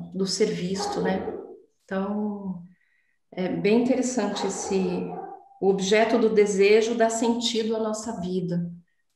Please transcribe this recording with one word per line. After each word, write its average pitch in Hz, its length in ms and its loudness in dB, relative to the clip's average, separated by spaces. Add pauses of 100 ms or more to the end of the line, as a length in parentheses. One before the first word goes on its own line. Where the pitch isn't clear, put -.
(140)
do 190 140 -2
ser 208 200 0
visto, 180 540 -4
né? 185 320 -2 (500)
Então, 196 800 -6 (680)
é 180 180 -4
bem 196 320 2
interessante 240 640 -2
esse, 190 320 -4 (840)
o 190 80 4
objeto 214 500 4
do 220 100 4
desejo 208 680 4
dá 226 140 4
sentido 226 680 0
à 220 40 -2
nossa 214 420 -6
vida. 175 500 -2 (440)